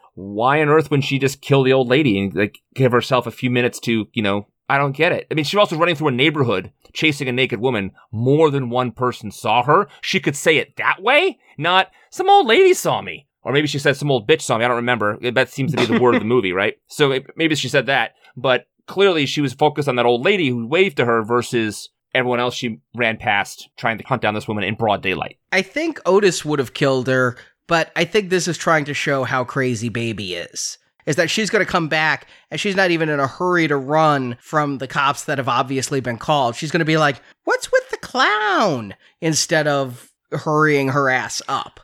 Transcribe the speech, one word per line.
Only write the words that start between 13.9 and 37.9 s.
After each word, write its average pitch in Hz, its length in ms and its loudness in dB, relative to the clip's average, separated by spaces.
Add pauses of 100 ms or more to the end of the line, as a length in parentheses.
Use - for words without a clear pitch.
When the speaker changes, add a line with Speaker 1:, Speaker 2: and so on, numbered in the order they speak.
Speaker 1:
"Some 147 120 -2
old 113 180 0
bitch 156 140 4
saw 123 160 -2
me." 113 60 0
I 123 60 2
don't 120 80 0
remember. 117 420 0 (120)
That - 180 0
seems 139 240 -4
to 110 40 -4
be 120 80 2
the 113 140 2
word 123 160 4
of 113 60 0
the 104 40 -6
Speaker 2:
<laughs> 113 80 0
Speaker 1:
movie, 101 200 2
right? 101 220 0 (120)
So 139 240 0
it, 135 240 -4
maybe 156 200 0
she 139 120 -4
said 127 200 0
that, 127 260 0 (240)
but 127 300 0 (200)
clearly 180 380 2
she 147 160 -4
was 131 120 -2
focused 147 360 0
on 123 80 0
that 120 80 2
old 120 180 2
lady 185 240 2
who 120 180 -2
waved 160 320 0
to 127 80 2
her 117 180 2
versus 113 640 -2 (260)
everyone 123 240 0
else 123 160 -2
she 117 240 -6 (160)
ran 113 220 -2
past 101 580 -2
trying 113 220 -4
to - 80 -12
hunt 120 160 -2
down 104 120 0
this 104 140 -8
woman 104 160 -4
in 104 120 -2
broad 104 260 0
daylight. 90 380 -4 (120)
Speaker 2:
I 190 100 0
think 302 440 -6
Otis 190 400 2
would 147 140 -2
have 120 140 -4
killed 131 340 0
her, 127 300 0 (300)
but 160 280 0
I 170 100 0
think 196 240 -2
this 175 180 0
is 160 100 -4
trying 156 280 0
to 147 80 -6
show 135 300 -2
how 127 200 -2
crazy 120 460 -4
Baby 104 460 -6
is. - 420 -10 (280)
Is 151 120 -2
that 170 120 2
she's 214 200 -2
gonna 190 160 2
come 165 240 -2
back, 156 380 0 (220)
and 156 120 -8
she's 196 160 -2
not 185 140 2
even 160 180 0
in 147 100 0
a 135 80 0
hurry 175 400 0
to 143 80 0
run 139 640 0
from 143 380 -4
the 131 100 -8
cops 143 380 -2
that 143 120 -4
have 131 120 -4
obviously 131 500 -2
been 123 180 -6
called. 135 380 0
She's 156 160 -8
gonna 165 140 0
be 156 100 2
like, 147 260 0 (220)
"What's 508 300 -2
with 508 160 0
the 427 80 -8